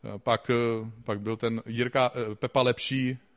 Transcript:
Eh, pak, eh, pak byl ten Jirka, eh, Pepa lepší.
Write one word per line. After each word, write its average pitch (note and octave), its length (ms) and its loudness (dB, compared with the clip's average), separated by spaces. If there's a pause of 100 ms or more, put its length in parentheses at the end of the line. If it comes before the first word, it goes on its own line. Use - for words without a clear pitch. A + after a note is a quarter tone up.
Eh, G#2 160 -10
pak, A#2 300 0
eh, B2 60 6 (480)
pak G#2 160 -2
byl A2 180 -4
ten A2+ 280 -2
Jirka, A#2+ 500 0
eh, A2 200 -4
Pepa C3 260 0
lepší. B2+ 560 0 (200)